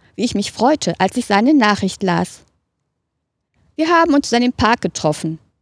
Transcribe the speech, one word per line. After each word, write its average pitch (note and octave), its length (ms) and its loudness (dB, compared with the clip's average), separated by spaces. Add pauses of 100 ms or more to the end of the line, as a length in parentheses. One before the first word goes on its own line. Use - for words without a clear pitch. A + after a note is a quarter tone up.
(160)
wie F#3+ 80 -6
ich B3 100 -2
mich G#3 180 -4
freute, G#3 480 0
als F#3+ 180 0
ich B3 100 -4
seine G#3+ 260 2
Nachricht G#3 480 0
las. F3+ 380 -2 (1400)
Wir D#4+ 140 0
haben E4 260 2
uns - 160 0
dann A#3+ 100 2
im B3 120 0
Park A#3 280 0
getroffen. D#3+ 560 -4 (240)